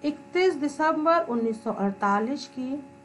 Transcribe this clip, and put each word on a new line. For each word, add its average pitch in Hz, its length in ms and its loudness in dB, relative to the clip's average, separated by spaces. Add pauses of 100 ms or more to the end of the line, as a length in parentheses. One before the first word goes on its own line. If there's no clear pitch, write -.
इकतीस 359 500 0
दिसंबर 311 640 2
उन्नीस 233 440 -2
सौ 220 80 -2
अड़तालीस 202 760 0
की 269 360 -8 (200)